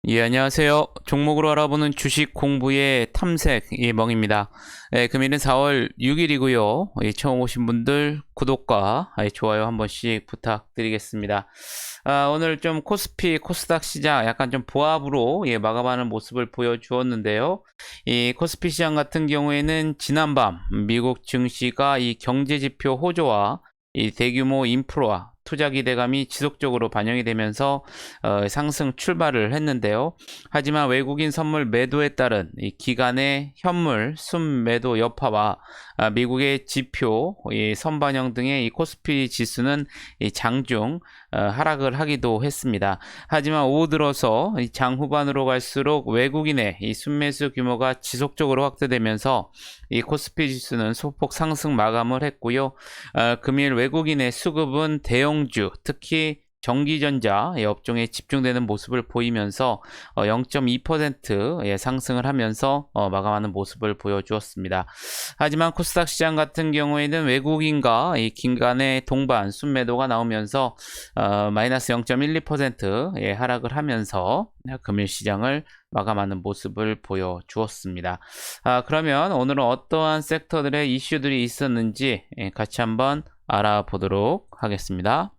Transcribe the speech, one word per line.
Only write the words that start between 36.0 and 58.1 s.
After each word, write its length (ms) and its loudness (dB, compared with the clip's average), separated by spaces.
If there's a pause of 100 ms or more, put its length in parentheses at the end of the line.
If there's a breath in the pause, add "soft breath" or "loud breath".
미국의 560 0
지표, 680 -2 (160)
이 220 0
선반영 600 -2
등의 320 0
이 40 -2
코스피 600 -2
지수는 560 -2 (320 loud breath)
이 140 -2
장중, 680 -2 (320 loud breath)
어, 60 -2
하락을 600 0
하기도 460 0
했습니다. 540 0 (300 loud breath)
하지만 360 2
오후 240 4
들어서 720 2
이 80 0 (100)
장 220 0
후반으로 480 0
갈수록 640 0
외국인의 720 0
이 120 -4
순매수 600 -2
규모가 420 0
지속적으로 680 0
확대되면서 840 0 (380 loud breath)
이 140 0
코스피 460 -2
지수는 440 -2
소폭 400 -4
상승 440 -2
마감을 480 0
했고요. 480 -2 (420 loud breath)
어, 260 2
금일 340 2
외국인의 580 2
수급은 720 -2
대형주, 680 0 (140)
특히 560 -2 (260)
전기전자 880 2 (100)
업종에 440 -2
집중되는 560 0